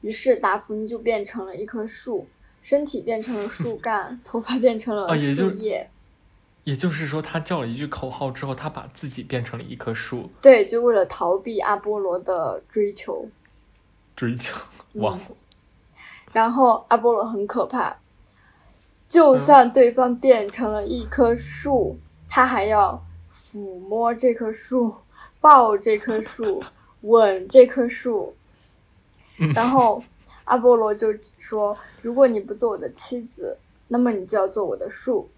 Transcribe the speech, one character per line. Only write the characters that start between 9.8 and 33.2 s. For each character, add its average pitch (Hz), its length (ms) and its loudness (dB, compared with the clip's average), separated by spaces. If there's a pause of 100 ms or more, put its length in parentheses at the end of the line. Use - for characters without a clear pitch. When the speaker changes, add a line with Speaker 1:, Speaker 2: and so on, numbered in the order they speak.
Speaker 2:
树。 - 360 -10 (120)
Speaker 1:
对， 247 240 8
就 233 180 -4
为 240 100 2
了 190 120 2
逃 185 320 -2
避 233 220 -6
阿 - 180 -2
波 208 220 -6
罗 185 200 -4
的 160 500 -6
追 208 240 -4
求。 - 340 -10 (880)
Speaker 2:
追 120 200 -6
求， - 240 -10 (340)
Speaker 1:
嗯。 107 80 -8
Speaker 2:
哇。 107 160 -2 (1160)
Speaker 1:
然 226 180 2
后 240 380 4
阿 233 80 4
波 233 160 2
罗 214 120 0
很 208 220 -6
可 214 180 -2
怕， - 320 -6 (1080)
就 302 280 6
算 254 380 8
对 247 180 6
方 247 240 0
变 240 320 4
成 214 240 -6
了 208 140 -4
一 240 200 -8
棵 240 300 2
树， 240 640 -4
Speaker 2:
嗯。 - 80 -20 (260)
Speaker 1:
他 262 140 4
还 240 200 -2
要 208 380 0 (300)
抚 196 460 -16
摸 226 340 -4
这 240 220 0
棵 226 180 -8
树， 240 400 -2 (480)
抱 254 340 8
这 208 220 0
棵 220 240 -4
树， 214 420 -6 (180)
Speaker 2:
<laughs> - 200 -20
Speaker 1:
吻 208 460 4
这 254 180 10
棵 254 240 -4
树。 233 460 -6 (1040)
Speaker 2:
嗯。 156 140 0
Speaker 1:
然 226 140 0
后 247 360 2 (400)
阿 - 120 2
波 240 200 6
罗 214 180 2
就 214 180 -2 (280)
说 208 360 -4 (280)
，“如 233 100 -6
果 262 140 6
你 220 120 0
不 196 140 -10
做 226 160 -2
我 196 80 -4
的 170 140 -10
妻 - 320 -10 (120)